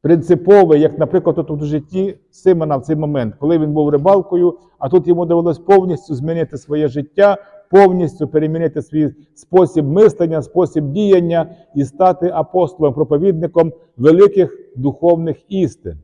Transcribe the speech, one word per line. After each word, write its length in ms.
принциповий, 800
як, 180
наприклад, 360
тут 160
у 140
житті 520
Симона 460
в 40
цей 140
момент, 440
коли 200
він 140
був 160
рибалкою, 680
а 100
тут 180
йому 180
довелось 340
повністю 560
змінити 420
своє 300
життя, 500
повністю 560
перемінити 540
свій 320
спосіб 500
мислення, 560
спосіб 500
діяння 640
і 100
стати 480
апостолом, 600
проповідником 800
великих 600
духовних 760
істин. 520